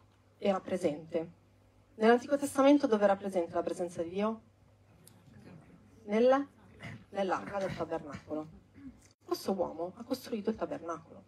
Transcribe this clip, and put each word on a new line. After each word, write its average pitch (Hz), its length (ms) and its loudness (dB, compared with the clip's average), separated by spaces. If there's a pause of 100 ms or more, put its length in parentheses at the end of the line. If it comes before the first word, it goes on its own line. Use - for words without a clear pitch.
(380)
era 190 220 0
presente. 165 840 -4 (540)
Nell'Antico 240 400 4
Testamento 277 500 6
dove 208 180 4
era 196 100 6
presente 190 380 -4
la 170 100 0
presenza 170 400 -4
di 165 60 -6
Dio? 214 320 -2 (1600)
Nel, 247 420 4 (640)
nell'arca 196 460 -4
del 185 160 -4
tabernacolo. 156 760 -8 (760)
Questo - 300 -4
uomo 170 420 -4
ha 233 80 -16
costruito 240 460 -6
il 220 80 -4
tabernacolo 165 720 -10